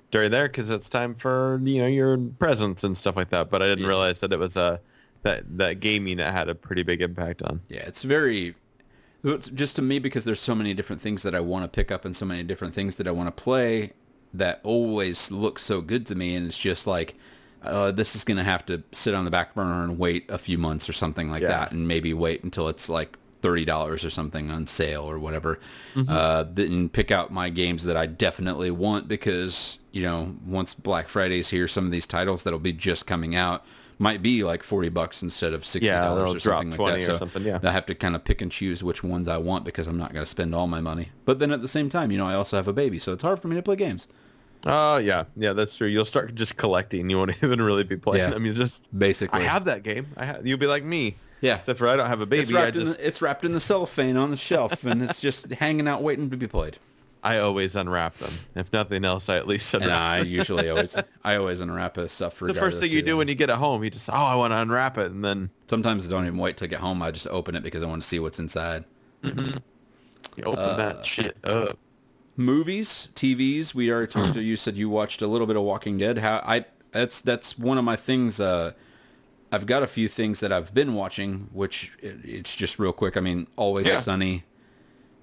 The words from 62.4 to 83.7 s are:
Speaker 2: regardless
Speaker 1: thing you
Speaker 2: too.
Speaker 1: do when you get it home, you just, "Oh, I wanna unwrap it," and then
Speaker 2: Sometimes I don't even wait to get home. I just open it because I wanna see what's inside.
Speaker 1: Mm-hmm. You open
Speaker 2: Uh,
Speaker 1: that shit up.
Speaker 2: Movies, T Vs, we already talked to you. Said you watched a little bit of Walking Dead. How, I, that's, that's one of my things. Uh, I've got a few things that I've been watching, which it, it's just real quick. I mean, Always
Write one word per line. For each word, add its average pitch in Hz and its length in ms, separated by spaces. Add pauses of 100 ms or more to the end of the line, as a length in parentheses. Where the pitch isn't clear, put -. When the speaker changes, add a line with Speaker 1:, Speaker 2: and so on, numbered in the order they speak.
Speaker 2:
regardless 190 260
Speaker 1:
thing 165 100
you 156 80
Speaker 2:
too. 151 60
Speaker 1:
do 160 100
when 151 120
you 143 60
get 131 160
it 117 60
home, 131 280
you 110 60
just, - 200
"Oh, - 40
I 135 220
wanna 117 200
unwrap 123 420
it," 92 120
and 98 140
then 98 260 (180)
Speaker 2:
Sometimes 110 380
I 85 40
don't 92 160
even 87 120
wait 90 200
to 95 100
get 85 120
home. 92 220
I 82 80
just 80 180
open 87 280
it 78 80
because 80 180
I 82 40
wanna 80 160
see 87 180
what's 80 180
inside. 82 460 (400)
Speaker 1:
Mm-hmm. 135 320 (800)
You - 80
open - 180
Speaker 2:
Uh, 98 140
Speaker 1:
that 107 300
shit - 380
up. 107 340 (580)
Speaker 2:
Movies, 156 760
T 131 200
Vs, 143 400
we 120 160
already 117 180
talked 135 260
to 113 80
you. 110 140
Said 101 200
you 104 140
watched 104 320
a 107 40
little 113 200
bit 107 100
of 101 60
Walking 101 340
Dead. 110 220
How, 107 280
I, 117 200 (260)
that's, 120 300
that's - 360
one 127 200
of 120 60
my 117 120
things. 120 420
Uh, 90 340 (760)
I've 101 160
got 127 160
a 127 40
few 113 200
things 107 340
that 98 120
I've 90 220
been 139 200
watching, 98 600
which 95 380 (100)
it, - 220
it's - 300
just - 240
real 95 140
quick. 95 240
I 95 40
mean, 90 260 (100)
Always 98 300